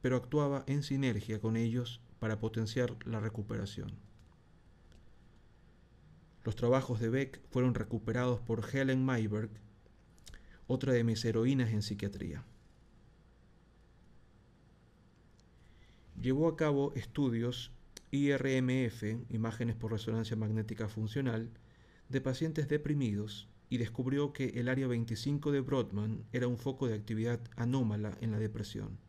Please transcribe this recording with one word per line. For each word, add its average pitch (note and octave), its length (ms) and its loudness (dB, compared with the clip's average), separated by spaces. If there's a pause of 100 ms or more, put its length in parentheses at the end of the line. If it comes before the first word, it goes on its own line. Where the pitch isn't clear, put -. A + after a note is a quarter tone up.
pero B2+ 140 4
actuaba C#3 500 2
en C#3+ 160 0
sinergia A#2 580 0
con A2+ 160 2
ellos A#2 440 0 (180)
para A2 220 -2
potenciar A2+ 560 0 (100)
la A2+ 140 -2
recuperación. G#2+ 720 -6 (2500)
Los G#2+ 140 -4
trabajos B2+ 420 4
de A2+ 100 0
Beck C3+ 320 -2 (100)
fueron B2+ 240 2
recuperados A#2+ 680 0
por A2+ 240 -2 (100)
Helen C3+ 300 2
Mayberg, A2 440 0 (1160)
otra C3 260 2
de A#2+ 120 6
mis A2+ 200 2
heroínas A#2 460 4
en G#2 120 0
psiquiatría. G2+ 600 -6 (3750)
Llevó C3 280 4
a D#3 80 0
cabo C#3+ 380 4
estudios B2 760 0 (400)
I C#3+ 200 4
R C3+ 260 2
M B2+ 300 4
F, A2 420 -4
imágenes A2+ 480 -2
por A2+ 160 -4
resonancia A2 440 -2
magnética A2 520 -2
funcional, A2+ 600 -2 (600)
de C3+ 120 0
pacientes D3 480 -2
deprimidos C3 800 0 (220)
y B2+ 80 2
descubrió C3 540 0
que A2 180 -2 (100)
el A#2+ 80 0
área C3 180 2
veinticinco B2 640 0
de C#3+ 100 4
Brodmann A2 720 0
era B2+ 140 2
un B2 120 0
foco C3+ 280 -2
de A#2 80 2
actividad A2+ 460 -2 (160)
anómala A2 640 2
en A2+ 100 0
la G#2+ 80 0
depresión. G#2 600 -4 (100)